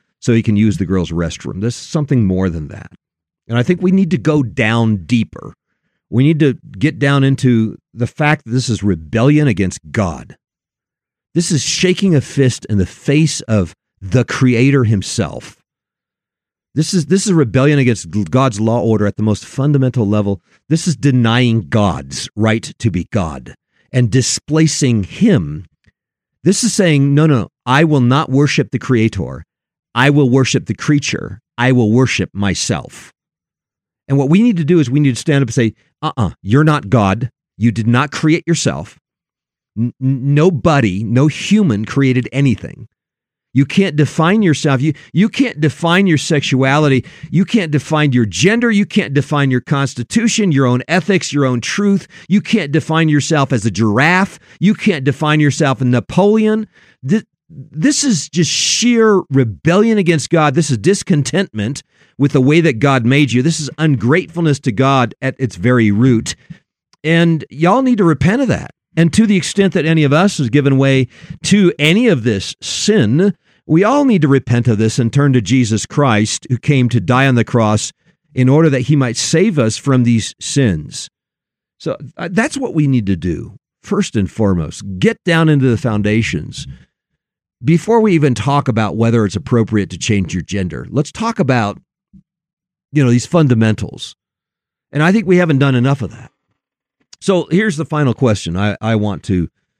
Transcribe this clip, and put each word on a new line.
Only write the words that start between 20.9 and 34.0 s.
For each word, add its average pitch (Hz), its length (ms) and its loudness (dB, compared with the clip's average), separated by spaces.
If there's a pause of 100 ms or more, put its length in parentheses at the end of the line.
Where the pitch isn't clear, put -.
denying 120 720 0
God's 73 680 -2
right 110 280 -2 (160)
to 107 120 -2
be 85 200 -4
God 78 440 -6 (360)
and 123 200 0
displacing 131 920 0
him. 90 600 0 (800)
This 185 200 0
is 220 100 0
saying, 143 420 2
"No, 151 100 4
no, 139 160 2
no, - 80 -8 (160)
I 135 180 2
will 151 180 2
not 131 280 2
worship 139 420 0
the 123 80 -4
Creator. 90 640 -2 (500)
I 127 140 2
will 143 200 4
worship 123 360 0
the 104 100 -6
creature. - 640 -4 (180)
I 123 140 2
will 120 200 4
worship 120 420 0
myself." - 800 -6 (920)